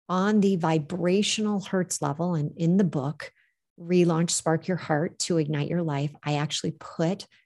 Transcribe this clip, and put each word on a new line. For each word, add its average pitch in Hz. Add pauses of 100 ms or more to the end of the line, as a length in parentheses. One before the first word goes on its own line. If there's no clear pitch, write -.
(100)
on 202
the 196
vibrational 180
hertz 185
level, 156
and 151
in 165
the 208
book, 147 (480)
Relaunch 170
Spark -
Your 185
Heart 156
to 175
Ignite 147
Your 175
Life, 147
I 147
actually 147
put - (200)